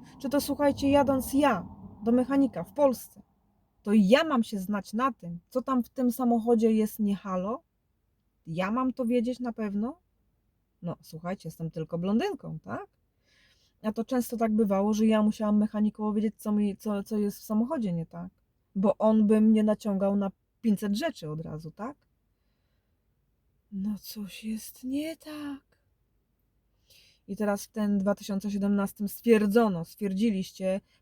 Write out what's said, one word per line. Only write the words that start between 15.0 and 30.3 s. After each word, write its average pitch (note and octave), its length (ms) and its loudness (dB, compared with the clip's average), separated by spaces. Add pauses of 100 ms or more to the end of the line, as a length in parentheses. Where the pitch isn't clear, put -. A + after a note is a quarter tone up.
ja G#3+ 160 4
musiałam G#3+ 360 2
mechanikowo G#3+ 540 0
wiedzieć, G#3+ 260 0
co G#3+ 140 -4
mi, G#3 240 0
co, G3+ 260 -4
co G#3+ 140 -6
jest G#3 220 -2
w - 60 -20
samochodzie A3+ 480 -2
nie E3 140 -4
tak. F3 220 -14 (460)
Bo G3 240 2
on A3 280 4
by G#3+ 140 6
mnie G#3+ 240 6
naciągał G3+ 520 0
na G3 140 -2 (300)
pięćset G3+ 360 0
rzeczy B3 340 -6
od D#3 100 -8
razu, D#3 300 -10
tak? B3 260 -12 (1800)
No G3 260 -6
coś - 460 -12
jest A3 400 -10
nie D4 320 -6
tak. D4 540 -12 (1600)
I G3 80 -10
teraz G3+ 280 -2
w - 40 -18
ten G#3 300 0
dwa G3 160 2
tysiące G3 360 -6
siedemnastym G3+ 580 -2
stwierdzono, G#3 760 2
stwierdziliście, F#3+ 960 -2 (220)